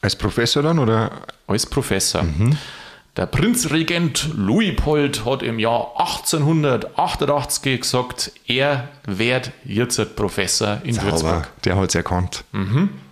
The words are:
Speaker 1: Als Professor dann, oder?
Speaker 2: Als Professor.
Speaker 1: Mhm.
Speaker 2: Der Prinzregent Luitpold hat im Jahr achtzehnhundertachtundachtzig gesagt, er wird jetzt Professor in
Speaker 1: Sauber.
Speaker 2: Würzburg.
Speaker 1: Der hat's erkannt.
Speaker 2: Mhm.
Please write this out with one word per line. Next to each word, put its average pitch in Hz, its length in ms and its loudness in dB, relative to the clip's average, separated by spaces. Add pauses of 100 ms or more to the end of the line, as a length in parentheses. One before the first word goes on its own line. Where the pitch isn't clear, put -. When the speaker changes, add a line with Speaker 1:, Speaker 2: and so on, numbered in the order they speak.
Speaker 1:
Als - 140 0
Professor 117 460 2
dann, 165 160 4
oder? 110 340 2 (340)
Speaker 2:
Als 104 180 0
Professor. 95 600 0
Speaker 1:
Mhm. 101 340 2 (580)
Speaker 2:
Der - 80 0
Prinzregent 160 1080 0
Luitpold 143 880 2
hat 127 180 0
im 113 160 -2
Jahr 113 380 0
achtzehnhundertachtundachtzig 147 1800 0
gesagt, - 520 -4 (140)
er 131 420 0 (180)
wird 117 460 -2 (120)
jetzt 110 520 -2
Professor 104 680 0
in 117 100 -2
Speaker 1:
Sauber. 101 180 0
Speaker 2:
Würzburg. 80 500 0
Speaker 1:
Der 90 140 2
hat's 95 180 2
erkannt. 90 580 -2
Speaker 2:
Mhm. 107 380 0 (220)